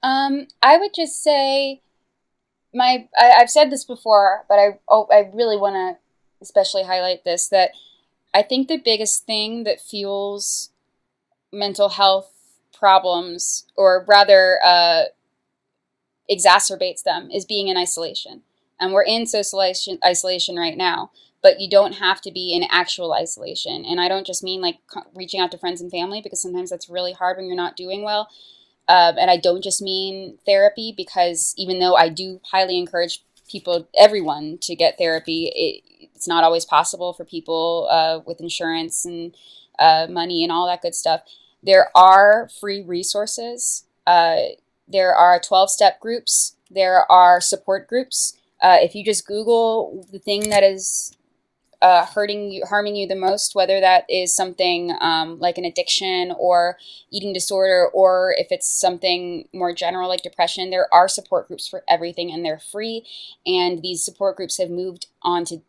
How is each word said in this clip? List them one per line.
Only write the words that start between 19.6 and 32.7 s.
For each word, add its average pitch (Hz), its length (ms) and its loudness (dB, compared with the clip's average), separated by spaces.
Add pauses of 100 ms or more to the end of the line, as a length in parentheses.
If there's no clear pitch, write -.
isolation 180 520 -2
right 165 200 -6
now, 180 320 -4 (320)
but - 180 4
you 196 100 -10
don't 196 240 2
have 196 280 -2
to 190 100 -16
be 180 220 -8
in 175 160 -2
actual 175 440 -4
isolation. - 720 -8
And 180 140 -6
I 175 80 -2
don't 190 200 -6
just 180 160 -10
mean, 185 180 -8
like, 170 240 -8
co-, - 300 -18
reaching 185 240 -12
out 180 120 -2
to 175 60 -18
friends 175 240 -10
and 175 80 -14
family, 185 320 -8
because - 200 -12
sometimes 180 280 -10
that's 175 200 -14
really 180 240 -8
hard 185 240 -4
when 190 100 -14
you're 180 80 -8
not 175 200 -8
doing 190 280 -12
well. 208 260 -6 (580)
Um, 170 300 6
and 180 140 2
I 180 60 4
don't 180 260 -2
just 190 180 -6
mean 190 640 -8
therapy, 202 500 2
because 175 640 -4
even 185 220 -6
though 180 160 2
I 165 140 4
do 185 300 -14 (120)
highly 185 260 -2